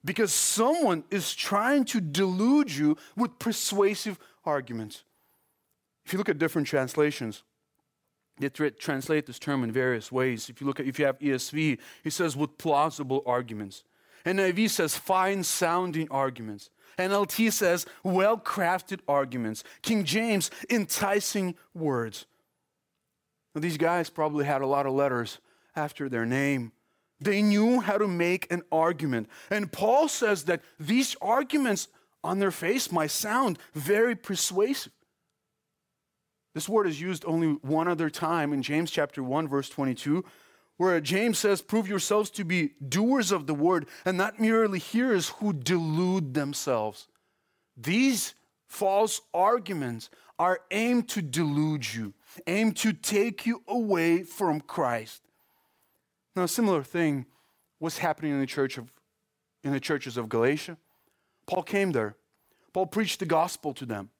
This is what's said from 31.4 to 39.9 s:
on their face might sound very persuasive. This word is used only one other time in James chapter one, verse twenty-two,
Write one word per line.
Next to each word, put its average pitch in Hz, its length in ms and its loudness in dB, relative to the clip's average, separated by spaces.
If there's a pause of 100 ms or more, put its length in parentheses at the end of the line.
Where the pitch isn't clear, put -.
on 180 160 -2
their 196 120 2
face 208 400 -2
might 156 200 0
sound 214 480 0 (140)
very 208 420 2
persuasive. 202 800 -2 (1600)
This 160 160 -8
word 208 180 4
is 151 140 -4
used 180 240 -6
only 165 220 2 (140)
one 156 260 0
other 160 220 0
time 160 440 0
in 135 80 0
James 151 280 -2
chapter 143 320 -2
one, 143 260 -2
verse 139 220 -2
twenty-two, 143 540 -2 (540)